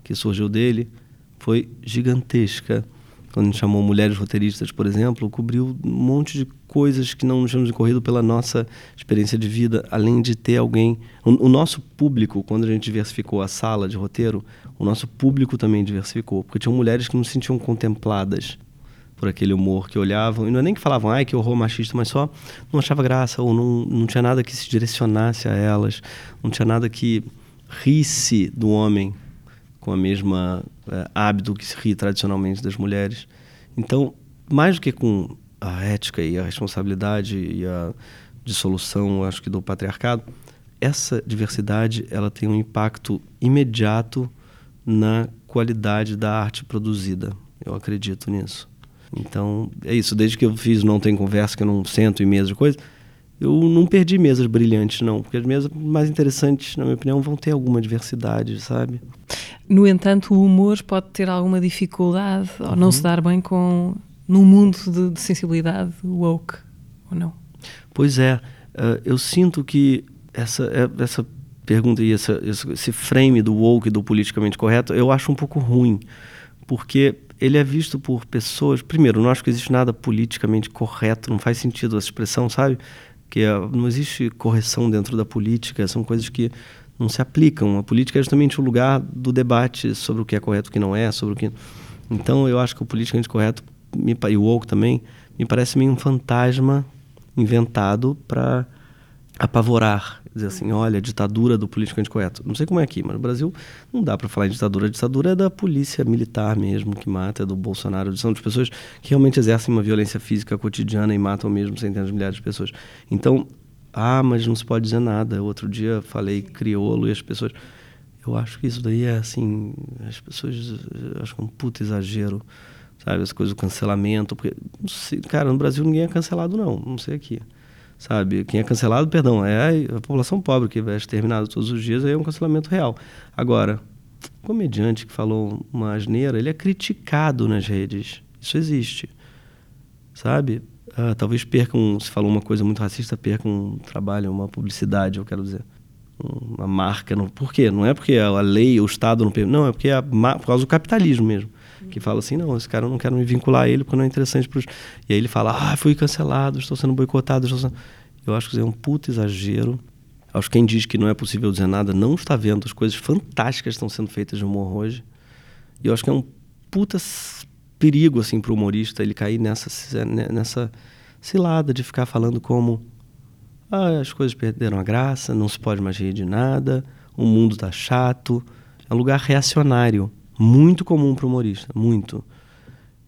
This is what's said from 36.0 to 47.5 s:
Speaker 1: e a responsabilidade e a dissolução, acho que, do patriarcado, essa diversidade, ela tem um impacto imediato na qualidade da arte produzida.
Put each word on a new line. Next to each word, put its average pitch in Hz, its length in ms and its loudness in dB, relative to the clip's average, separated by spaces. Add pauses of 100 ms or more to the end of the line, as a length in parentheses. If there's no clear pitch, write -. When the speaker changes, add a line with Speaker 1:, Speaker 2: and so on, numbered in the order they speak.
Speaker 1:
e 82 160 -2
a 92 60 -4
responsabilidade 98 960 -4
e 90 280 -6
a 87 280 -6 (500)
dissolução, 98 800 -2
acho 95 180 -6
que, - 80 -8
do 95 120 -4
patriarcado, 98 640 -4 (580)
essa 127 440 -2
diversidade, 107 840 -2
ela 104 180 -2
tem 107 200 -4
um 107 60 2
impacto 107 640 -4 (180)
imediato 117 880 0 (560)
na 110 440 2 (180)
qualidade 107 720 -2
da 107 160 -2
arte 107 320 -4
produzida. 101 680 -4 (320)